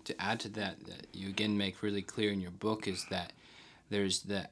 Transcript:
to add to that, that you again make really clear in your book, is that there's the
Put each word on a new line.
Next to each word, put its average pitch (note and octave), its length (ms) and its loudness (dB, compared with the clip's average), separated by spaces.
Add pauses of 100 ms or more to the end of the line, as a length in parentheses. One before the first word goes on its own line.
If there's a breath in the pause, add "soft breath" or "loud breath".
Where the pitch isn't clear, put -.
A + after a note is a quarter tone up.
to - 180 -4
add A2 200 2
to G#2+ 80 -6
that, G2 360 -4
that - 280 -12
you G2 160 -4
again G#2 280 4
make G2 240 0
really G2+ 200 2
clear G#2 300 2
in G2 100 0
your F2+ 100 -4
book, G#2+ 380 0
is F#2 200 -2
that F2+ 220 -2 (580 soft breath)
there's G2+ 340 4
the G2 280 0